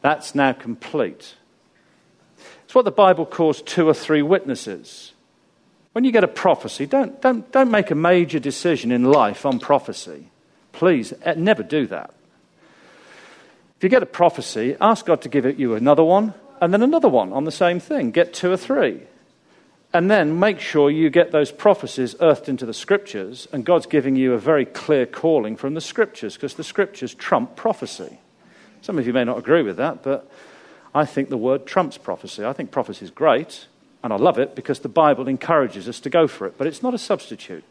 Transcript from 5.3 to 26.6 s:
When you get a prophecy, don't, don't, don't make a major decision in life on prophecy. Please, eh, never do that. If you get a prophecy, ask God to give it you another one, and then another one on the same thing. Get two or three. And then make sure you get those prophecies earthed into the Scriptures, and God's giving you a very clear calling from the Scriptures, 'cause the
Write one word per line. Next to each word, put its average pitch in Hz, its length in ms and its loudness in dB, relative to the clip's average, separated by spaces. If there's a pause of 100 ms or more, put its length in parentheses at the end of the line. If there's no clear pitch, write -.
When 247 140 0
you 254 60 2
get 220 120 6
a - 40 2
prophecy, - 580 -2
don't, 262 360 -2
don't, 247 300 0
don't 262 200 4
make 208 200 0
a 151 40 0
major 165 440 2
decision 135 520 -2
in 123 120 2
life 127 420 2
on 127 140 0
prophecy. 92 720 -4 (420)
Please, 160 420 0 (100)
eh, 170 120 -2
never 185 280 0
do 143 240 -2
that. - 260 -12 (1600)
If - 60 -4
you 190 60 2
get 254 140 4
a - 20 -4
prophecy, 127 760 0
ask 214 260 2
God 160 180 2
to 123 60 -12
give 135 160 0
it 156 120 0
you 123 160 0
another 139 300 4
one, 196 300 2 (280)
and 175 100 2
then 208 120 2
another 311 260 4
one 101 240 0
on 135 100 -4
the 156 80 -4
same 175 280 0
thing. 147 320 -4
Get 170 220 2
two 180 180 -2
or 185 60 0
three. 185 440 -2 (920)
And 180 200 2
then 165 280 2
make 196 200 0
sure 147 320 2
you 156 180 2
get 170 220 2
those 147 200 0
prophecies 135 680 0
earthed 160 260 2
into 127 180 -6
the 113 80 -8
Scriptures, 120 760 -6
and 123 140 -8
God's 165 220 2
giving 135 280 0
you 131 180 2
a 117 40 0
very 139 280 2
clear 135 420 -2
calling 120 480 -2
from 139 180 -8
the 160 80 -8
Scriptures, - 560 -6
'cause 139 160 -10
the 117 100 -12